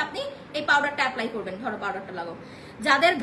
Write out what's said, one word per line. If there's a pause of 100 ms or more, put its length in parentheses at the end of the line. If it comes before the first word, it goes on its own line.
আপনি (360)
এই
পাউডারটা
অ্যাপ্লাই
করবেন।
ধরো
পাউডারটা
লাগাও। (500)
যাদের